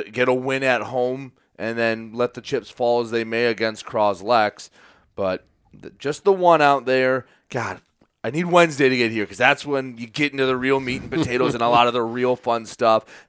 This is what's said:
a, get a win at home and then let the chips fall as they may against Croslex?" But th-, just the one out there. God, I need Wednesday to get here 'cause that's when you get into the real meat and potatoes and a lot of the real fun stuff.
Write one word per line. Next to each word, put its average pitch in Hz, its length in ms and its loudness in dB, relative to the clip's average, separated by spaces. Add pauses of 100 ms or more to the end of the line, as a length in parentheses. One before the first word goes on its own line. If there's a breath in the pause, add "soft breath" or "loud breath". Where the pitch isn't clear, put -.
a, 101 60 -18
get 123 160 0
a 127 60 4
win 131 300 -2
at 123 200 2
home 127 480 -4 (260)
and 113 220 -6
then 113 340 -2
let 120 220 -2
the 123 60 -14
chips 117 280 -6
fall 120 320 0
as 117 80 -6
they 113 140 -2
may 113 240 -2
against 110 400 -4
Croslex?" 104 840 0 (460 soft breath)
But 92 300 -4 (360)
th-, - 160 -18
just - 280 -6
the 202 80 6
one 175 280 4
out 143 240 2
there. 131 400 0 (240)
God, 107 320 -6 (420)
I 113 60 -4
need 160 160 -2
Wednesday 165 440 4
to 131 80 0
get 117 140 2
here 110 140 -4
'cause 95 140 -12
that's 139 260 2
when 131 320 -6
you 117 80 -12
get 143 260 -4
into 135 140 -2
the 131 120 2
real 135 220 0
meat 131 220 -6
and - 100 -14
potatoes 123 440 0
and 117 80 -2
a 117 60 4
lot 120 180 6
of 117 60 0
the 120 100 0
real 123 320 0
fun 117 320 -2
stuff. 110 360 2 (260 soft breath)